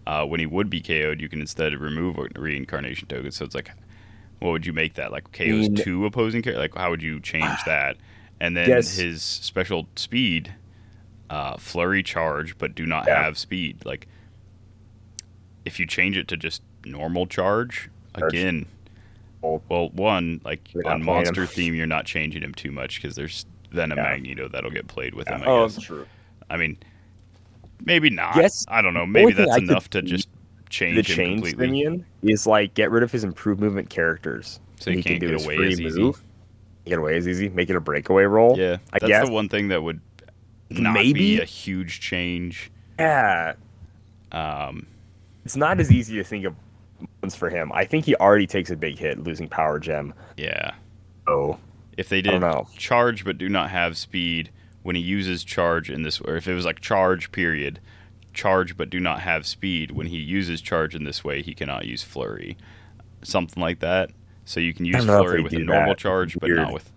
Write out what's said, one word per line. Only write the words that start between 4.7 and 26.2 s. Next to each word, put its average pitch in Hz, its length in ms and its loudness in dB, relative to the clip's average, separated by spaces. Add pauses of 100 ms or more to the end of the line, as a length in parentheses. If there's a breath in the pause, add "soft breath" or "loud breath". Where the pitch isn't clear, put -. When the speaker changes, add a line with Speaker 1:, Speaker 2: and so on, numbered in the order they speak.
Speaker 1:
make 80 200 -2
that? 64 180 -8
Like, - 200 -12
K 87 140 -4
Os 107 80 2 (120)
Speaker 2:
I 104 40 2
mean, 104 60 2
Speaker 1:
two 101 300 0
opposing 110 380 0
char-, 123 100 -2
like, 69 220 -2
how 90 160 0
would 82 100 -2
you 78 180 -6
change 80 380 -2
Speaker 2:
<sighs> - 80 -6
Speaker 1:
that? 69 320 0 (420 soft breath)
And 85 160 -2
then 87 140 2
Speaker 2:
Yes. 117 280 4
Speaker 1:
his 85 260 -4
special 92 720 -4
speed, 104 580 -2 (760 soft breath)
uh, 71 280 -6
flurry 92 460 0
charge, 80 560 -2
but 78 160 -4
do 80 100 -6
not 80 220 -2
Speaker 2:
Yeah. 76 160 4
Speaker 1:
have 78 160 -4
speed. 90 460 -6
Like, - 220 -10 (1600 soft breath)
if - 140 -8
you 85 80 -2
change 95 300 0
it 90 120 -4
to 87 80 -4
just 80 240 -8 (240)
normal 82 400 -2
charge, 104 640 0 (280)
Speaker 2:
Charge. 80 160 2
Speaker 1:
again, 87 320 0 (760 soft breath)
Speaker 2:
Well, 80 280 -4
Speaker 1:
well, 87 200 0
one, 90 540 0
like, - 300 -10
Speaker 2:
you're 87 100 -2
not 80 100 0
Speaker 1:
on 80 100 -2
Speaker 2:
playing 85 200 2
Speaker 1:
monster 87 180 0
Speaker 2:
him. 87 60 0
Speaker 1:
theme, 85 280 -2
you're 80 120 -2
not 78 180 -2
changing 78 380 -4
him 71 100 -10
too - 180 -10
much 65 300 -8
'cause - 140 -8
there's 78 300 -10 (260)
Venom 78 260 -2
Speaker 2:
Yeah. 60 60 0
Speaker 1:
Magneto 65 440 -4
that'll 65 240 -6
get - 160 -8
played - 280 -8
with - 120 -10
Speaker 2:
Yeah. - 100 -4
Speaker 1:
him, 69 60 -8
I - 40 -2
Speaker 2:
Oh, 120 200 6
Speaker 1:
guess. 107 140 -8
Speaker 2:
true. 76 240 -12 (440 soft breath)